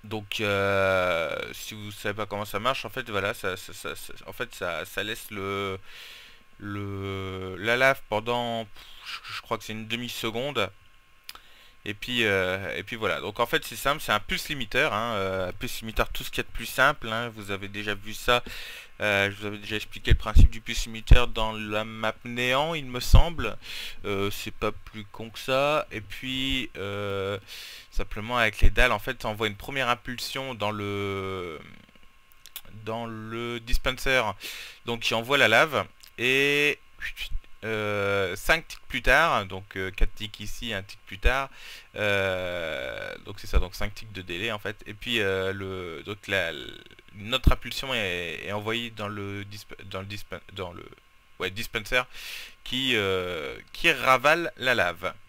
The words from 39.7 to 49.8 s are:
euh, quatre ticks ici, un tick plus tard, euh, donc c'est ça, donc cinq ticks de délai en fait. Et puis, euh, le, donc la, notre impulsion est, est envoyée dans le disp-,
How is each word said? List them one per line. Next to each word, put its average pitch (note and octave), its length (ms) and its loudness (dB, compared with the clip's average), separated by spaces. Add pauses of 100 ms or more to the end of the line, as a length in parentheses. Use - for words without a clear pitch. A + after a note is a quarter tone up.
euh, F#2+ 120 -2
quatre - 260 4
ticks G#2 240 -10
ici, A2 340 -6
un G#2 80 -4
tick - 240 -16
plus G2 120 -14
tard, C3+ 300 2 (480)
euh, F2 1160 -2 (100)
donc - 160 -12
c'est - 60 -10
ça, - 120 6
donc - 160 2
cinq G#2 200 -4
ticks G#2+ 180 -14
de F#2+ 80 -8
délai F2+ 320 -4
en G#2+ 60 -4
fait. G#2+ 260 -8
Et G#2 80 -12
puis, A#2 280 -2
euh, F#2+ 340 2
le, F#2 500 -8
donc G#2 220 -10
la, F#2 260 0 (600)
notre G#2 380 2
impulsion C3 420 -4
est, F2 500 -4
est F#2+ 80 -6
envoyée A2 380 -4
dans G#2 180 -8
le G2+ 380 -8
disp-, - 380 -16